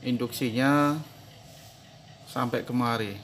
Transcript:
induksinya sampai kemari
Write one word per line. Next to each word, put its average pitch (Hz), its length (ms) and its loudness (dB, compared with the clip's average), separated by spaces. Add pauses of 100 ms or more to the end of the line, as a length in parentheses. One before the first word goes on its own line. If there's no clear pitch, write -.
induksinya 131 880 2 (1400)
sampai 123 320 -2
kemari 113 600 0